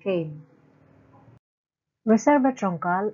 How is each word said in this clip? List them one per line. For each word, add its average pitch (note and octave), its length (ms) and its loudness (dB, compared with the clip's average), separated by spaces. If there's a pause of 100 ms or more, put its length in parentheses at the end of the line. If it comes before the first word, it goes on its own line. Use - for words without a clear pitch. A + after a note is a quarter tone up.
came. D#3+ 360 -4 (1700)
Reserva B3+ 480 4
troncal F#3 600 -4